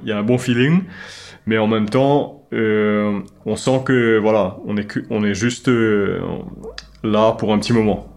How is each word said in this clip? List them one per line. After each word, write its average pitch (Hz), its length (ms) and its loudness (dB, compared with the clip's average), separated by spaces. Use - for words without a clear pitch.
il 120 60 -10
y 110 40 -2
a 104 60 -2
un 104 40 -2
bon 123 160 2
feeling, 127 440 2
mais 110 120 2
en 107 80 2
même 110 220 0
temps, 139 640 0
euh, 104 680 0
on 107 100 -4
sent 131 280 0
que 120 340 4
voilà, 107 480 2
on 104 100 -4
est 104 100 -4
que, - 140 -6
on 107 140 0
est 101 100 0
juste, 120 340 -2
euh, 104 520 2
là 110 280 4
pour 113 200 -2
un 104 60 4
petit 104 140 -2
moment. 107 440 2